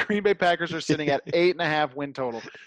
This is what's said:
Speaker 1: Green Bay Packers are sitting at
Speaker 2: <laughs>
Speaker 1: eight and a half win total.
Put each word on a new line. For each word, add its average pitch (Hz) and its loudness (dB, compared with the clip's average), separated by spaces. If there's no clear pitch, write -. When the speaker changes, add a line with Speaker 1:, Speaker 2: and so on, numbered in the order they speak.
Speaker 1:
Green 208 0
Bay 196 4
Packers 170 0
are 160 -4
sitting 147 0
at 139 2
Speaker 2:
<laughs> 147 -4
Speaker 1:
eight 175 4
and 165 -6
a 165 0
half 151 0
win 143 -6
total. 120 -6